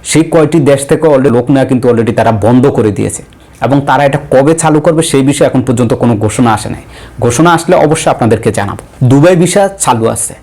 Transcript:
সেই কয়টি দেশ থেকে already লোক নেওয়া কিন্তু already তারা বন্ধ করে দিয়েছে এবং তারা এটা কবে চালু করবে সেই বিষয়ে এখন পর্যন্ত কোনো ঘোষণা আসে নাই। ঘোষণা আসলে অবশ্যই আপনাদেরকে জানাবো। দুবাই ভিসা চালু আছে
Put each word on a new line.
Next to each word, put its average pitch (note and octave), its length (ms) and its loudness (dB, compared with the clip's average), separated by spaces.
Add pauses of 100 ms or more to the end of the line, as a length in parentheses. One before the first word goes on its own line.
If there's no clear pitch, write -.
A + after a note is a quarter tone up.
সেই D#3 260 0
কয়টি E3+ 300 2
দেশ C#3 260 0
থেকে D#3 200 0
already C3+ 260 2
লোক B2 180 0
নেওয়া C3+ 140 2
কিন্তু B2+ 240 0
already A2+ 240 0
তারা A2+ 200 0
বন্ধ A#2 340 2
করে A2+ 240 0
দিয়েছে G#2 320 -6 (400)
এবং C3+ 240 0
তারা C#3 180 0
এটা C#3+ 140 0 (120)
কবে C#3 240 2
চালু D#3 260 0
করবে D#3+ 220 0
সেই C#3 200 0
বিষয়ে C#3 240 0
এখন B2+ 160 0
পর্যন্ত A#2+ 320 0
কোনো A#2 220 0
ঘোষণা A2 360 0
আসে - 160 -4
নাই। - 140 -10 (380)
ঘোষণা C3+ 300 0
আসলে E3+ 260 0
অবশ্যই D3+ 340 0
আপনাদেরকে A2 420 0
জানাবো। G2+ 540 -6
দুবাই C#3+ 300 4
ভিসা F#3+ 320 0 (100)
চালু A2+ 280 -4
আছে - 360 -6